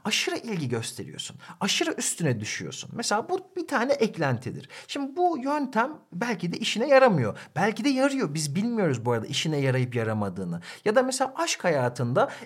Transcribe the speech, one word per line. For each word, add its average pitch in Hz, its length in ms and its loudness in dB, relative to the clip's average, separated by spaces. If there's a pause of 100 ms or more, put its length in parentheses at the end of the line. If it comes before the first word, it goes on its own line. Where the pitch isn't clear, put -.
aşırı 330 320 -2
ilgi 175 320 -4
gösteriyorsun. - 680 -8 (220)
Aşırı 320 320 0
üstüne - 480 -2
düşüyorsun. - 540 -8
Mesela 233 360 -2
bu 370 100 0 (180)
bir 330 100 -6
tane 262 260 0
eklentidir. 139 760 0 (180)
Şimdi 277 300 -6
bu 349 200 2
yöntem 269 540 0 (220)
belki 175 400 -2
de - 40 -6
işine - 300 0
yaramıyor. 220 500 6 (180)
Belki 214 280 2
de 277 60 4
yarıyor. 262 440 2
Biz 151 220 -2
bilmiyoruz 190 500 2
bu 123 60 4
arada 113 140 0
işine 156 320 -2
yarayıp 127 380 2
yaramadığını. 98 680 -2 (240)
Ya 214 100 2
da 254 80 6
mesela 262 320 -2
aşk 330 280 -2
hayatında 135 640 2 (160)